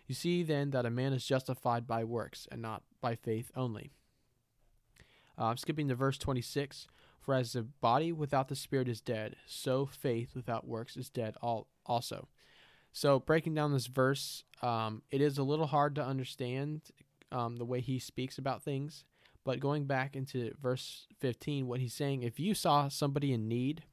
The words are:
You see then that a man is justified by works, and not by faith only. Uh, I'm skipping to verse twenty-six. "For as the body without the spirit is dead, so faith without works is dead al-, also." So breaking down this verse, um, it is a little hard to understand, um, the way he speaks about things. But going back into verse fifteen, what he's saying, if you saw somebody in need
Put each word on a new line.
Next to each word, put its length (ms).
You 80
see 280
then 280
that 160
a 40
man 220
is 140
justified 600
by 160
works, 480
and 120
not 200
by 120
faith 400
only. 380
Uh, 80
I'm 140
skipping 300
to 60
verse 220
twenty-six. 720
"For 140
as 180
the 100
body 480
without 380
the 80
spirit 320
is 140
dead, 340
so 380
faith 500
without 320
works 300
is 140
dead 320
al-, 260
also." 440
So 280
breaking 340
down 180
this 140
verse, 580
um, 480
it 100
is 160
a 80
little 220
hard 300
to 80
understand, 840
um, 260
the 100
way 160
he 160
speaks 400
about 240
things. 420
But 160
going 260
back 300
into 440
verse 460
fifteen, 500
what 120
he's 140
saying, 280
if 180
you 120
saw 360
somebody 440
in 140
need 460